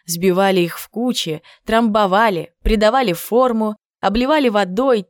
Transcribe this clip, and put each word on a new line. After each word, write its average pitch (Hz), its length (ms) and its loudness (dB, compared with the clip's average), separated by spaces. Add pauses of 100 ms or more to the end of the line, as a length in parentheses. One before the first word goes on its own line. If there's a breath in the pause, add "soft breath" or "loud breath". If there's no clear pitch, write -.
сбивали 185 560 0
их 170 180 -4
в - 80 -16
кучи, 214 540 -6 (240 soft breath)
трамбовали, 214 960 0
придавали 220 500 2
форму, 220 640 0 (240)
обливали 254 480 0
водой, 208 640 0